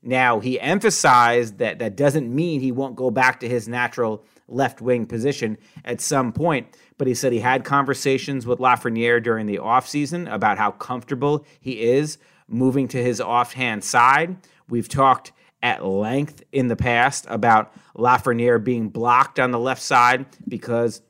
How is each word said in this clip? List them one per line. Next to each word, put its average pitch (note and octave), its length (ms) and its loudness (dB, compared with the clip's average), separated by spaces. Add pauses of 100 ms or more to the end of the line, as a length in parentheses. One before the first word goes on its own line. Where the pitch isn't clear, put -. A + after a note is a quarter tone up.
Now, B2 380 2
he B2+ 220 -4
emphasized B2 960 2
that G#2 220 -4
that G#2 160 -6
doesn't C#3 360 0
mean D#3 280 -2
he C3 100 -2
won't C3 240 -4
go B2+ 160 -2
back B2+ 300 2
to A#2+ 80 -6
his A#2 180 -2
natural A#2 580 -4 (220)
left B2 340 -4
wing A#2+ 260 -2
position A#2 520 -4 (260)
at A#2+ 160 -8
some C3 320 -2
point, D3 360 -2 (300)
but C3 100 -2
he B2 60 0
said B2+ 180 0
he A#2 80 0
had B2+ 240 0
conversations C3+ 840 -2
with A#2+ 140 -2
Lafreniere A#2+ 600 2
during A2 260 -2
the G2+ 120 -4
offseason C#3+ 720 -2
about G#2+ 240 0
how G#2 140 0
comfortable C#3 760 -4 (160)
he A#2 220 -8
is C#3 340 2 (300)
moving B2+ 420 0
to B2 140 -4
his A#2+ 180 -2
offhand A#2+ 600 -2
side. C#3+ 540 2 (320)
We've A#2 200 -4
talked C3+ 440 2 (320)
at A#2 200 -4
length A2 680 -4
in C3 160 0
the A#2 80 -2
past B2 520 0
about A2 460 2 (220)
Lafreniere A#2+ 680 2
being A#2 280 -2
blocked A#2+ 500 0
on B2+ 100 2
the B2 80 -2
left B2+ 240 -4
side B2+ 440 4 (200)
because A#2 640 -4